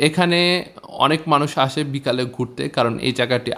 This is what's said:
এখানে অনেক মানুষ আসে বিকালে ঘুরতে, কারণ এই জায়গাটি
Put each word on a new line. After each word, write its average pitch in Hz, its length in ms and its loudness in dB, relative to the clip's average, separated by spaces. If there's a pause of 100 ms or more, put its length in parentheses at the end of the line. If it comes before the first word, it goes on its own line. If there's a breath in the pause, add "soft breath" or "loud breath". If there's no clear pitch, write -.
এখানে 170 320 2 (640)
অনেক 156 160 2 (120)
মানুষ 147 180 4 (140)
আসে 131 160 -2 (120)
বিকালে 127 300 -2 (120)
ঘুরতে, 127 280 -6 (120)
কারণ 117 180 2 (140)
এই 127 120 0
জায়গাটি 123 380 0